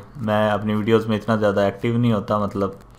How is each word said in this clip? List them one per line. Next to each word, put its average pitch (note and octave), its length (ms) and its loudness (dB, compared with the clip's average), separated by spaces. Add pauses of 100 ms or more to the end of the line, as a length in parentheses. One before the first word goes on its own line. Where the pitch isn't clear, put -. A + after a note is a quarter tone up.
(180)
मैं G#2+ 320 0
अपनी G#2 240 -2
videos A2 340 2
में A2 80 0
इतना A2 200 -2
ज़्यादा G2+ 300 2
active A#2 300 -2
नहीं A#2+ 160 2
होता, G#2 260 0
मतलब G2 320 -2 (280)